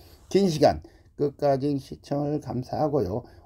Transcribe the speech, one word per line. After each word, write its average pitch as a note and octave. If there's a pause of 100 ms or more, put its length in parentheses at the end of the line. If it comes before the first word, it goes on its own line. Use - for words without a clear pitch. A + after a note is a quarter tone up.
(300)
긴 F#3+
시간 C3 (320)
끝까지 C#3+
시청을 D3
감사하고요. B2+ (220)